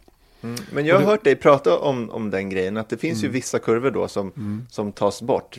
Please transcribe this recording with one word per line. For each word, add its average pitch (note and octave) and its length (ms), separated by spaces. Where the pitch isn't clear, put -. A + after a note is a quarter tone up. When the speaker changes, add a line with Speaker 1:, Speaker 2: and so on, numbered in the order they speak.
Speaker 1:
Mm, A#2 140
men C#3+ 140
jag E3+ 80
har G3 60
Speaker 2:
Och F#3+ 60
det G#3 40
Speaker 1:
hört G#3+ 140
dig C3+ 120
prata D3 420
om, B2 320
om A2 200
den G2 200
grejen, F#2+ 260
att A2 120
det A#2 80
finns D#3+ 260
ju D#3+ 40
Speaker 2:
Mm. A#2+ 60
Speaker 1:
vissa B2 260
kurvor A#2+ 320
då F#2 180
som, G2 280
Speaker 2:
Mm. G#2+ 340
Speaker 1:
som G#2 220
tas G2+ 300
bort. - 360